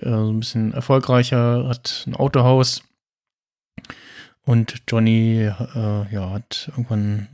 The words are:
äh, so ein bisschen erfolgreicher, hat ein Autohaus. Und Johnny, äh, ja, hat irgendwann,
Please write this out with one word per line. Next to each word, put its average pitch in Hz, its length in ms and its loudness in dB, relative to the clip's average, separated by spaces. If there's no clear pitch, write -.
äh, - 100 -4
so 110 200 2
ein 110 80 0
bisschen 113 340 -2
erfolgreicher, 123 960 2
hat - 380 -6
ein - 80 -6
Autohaus. 131 680 2
Und 117 440 0
Johnny, 113 520 4
äh, 104 400 -4
ja, 92 160 -4
hat - 400 -10
irgendwann, 104 640 -2